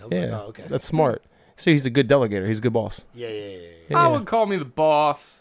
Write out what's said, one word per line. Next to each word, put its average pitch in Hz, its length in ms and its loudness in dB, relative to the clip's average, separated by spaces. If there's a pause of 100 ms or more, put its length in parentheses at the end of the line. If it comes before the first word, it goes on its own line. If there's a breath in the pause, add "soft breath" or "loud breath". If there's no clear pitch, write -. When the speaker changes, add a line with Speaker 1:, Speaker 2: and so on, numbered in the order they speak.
Speaker 1:
I'm 117 80 -8
Speaker 2:
yeah. 180 140 -2
Speaker 1:
like, 117 60 -4
"Oh, 107 160 -8
okay." - 200 -18
Speaker 2:
That's 135 160 -4
smart. 151 380 0 (340 soft breath)
See, - 160 2
he's 143 140 2
a 127 40 -4
good 123 180 2
delegator. 107 400 2
He's 110 100 -2
a 110 40 -12
good 120 100 2
boss. 107 300 -4 (120)
Speaker 1:
Yeah, 120 140 -12
yeah, 110 60 -10 (120)
yeah, 95 100 -14
yeah. 87 120 -18 (220)
Speaker 2:
Yeah. - 80 0
Speaker 3:
I 339 100 4
would 285 180 0
call 226 200 2
me 196 100 -2
the 160 80 -4
boss. 151 760 0